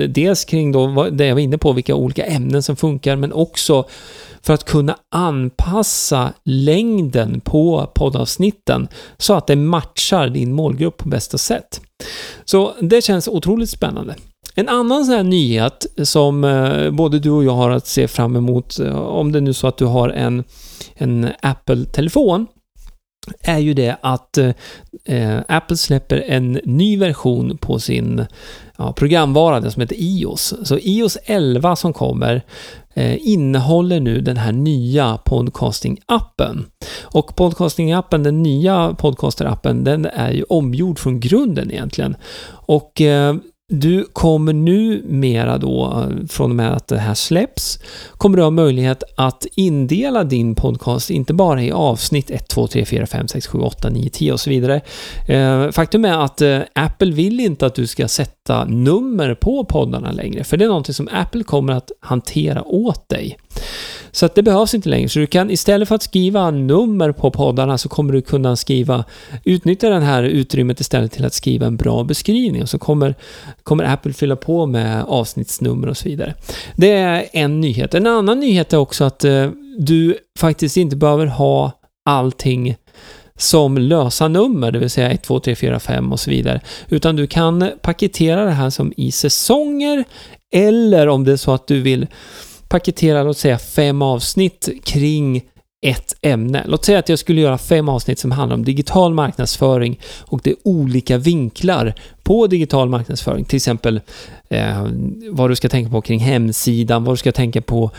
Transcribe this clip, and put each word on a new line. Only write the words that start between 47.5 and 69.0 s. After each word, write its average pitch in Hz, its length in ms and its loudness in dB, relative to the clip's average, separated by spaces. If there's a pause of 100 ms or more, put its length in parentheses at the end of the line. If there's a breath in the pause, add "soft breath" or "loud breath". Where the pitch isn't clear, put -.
kommer 196 260 2
du 175 60 6
ha 156 60 4
möjlighet 131 540 2 (140)
att 131 280 -2 (100)
indela 185 680 0
din 117 320 0
podcast 123 540 -2
inte 151 240 -2
bara 160 300 2
i 127 80 0
avsnitt 147 600 -2
ett, - 160 -8
två, 117 200 -2
tre, 117 180 -2
fyra, 113 200 -2
fem, 123 220 -4
sex, - 200 -8
sju, 127 120 -4
åtta, 123 300 -4
nio, 120 200 -2
tio 151 240 -2
och 123 60 -4
så - 100 -6
vidare. 135 320 0 (460 loud breath)
Eh, 135 440 2
faktum 214 340 2
är 160 200 2
att, - 160 -2
eh, 139 180 4 (160)
Apple 156 360 0
vill 190 280 0
inte 175 260 0
att 123 100 0
du 123 120 -2
ska 131 200 -4
sätta - 580 -2
nummer 143 680 0
på 254 320 -2
poddarna 127 460 -2
längre, - 320 -6
för - 140 -10
det 202 80 2
är 226 40 2
någonting 147 240 -2
som 147 180 -8
Apple 208 320 -4
kommer 135 300 -2
att 127 260 -6
hantera 147 640 -4
åt - 460 -2
dig. - 280 -6 (800 loud breath)
Så - 100 2
att 170 100 0
det 208 80 6
behövs 214 300 2
inte 190 160 -2
längre. 127 200 0
Så 151 100 -2
du 151 80 2
kan 190 240 2
istället 202 360 2
för 220 80 0
att 214 80 -2
skriva 185 480 0
nummer 160 600 2
på 135 200 0
poddarna 131 460 0
så - 120 -6
kommer 143 240 -2
du 135 80 2
kunna 131 340 0
skriva, 127 480 0 (400 loud breath)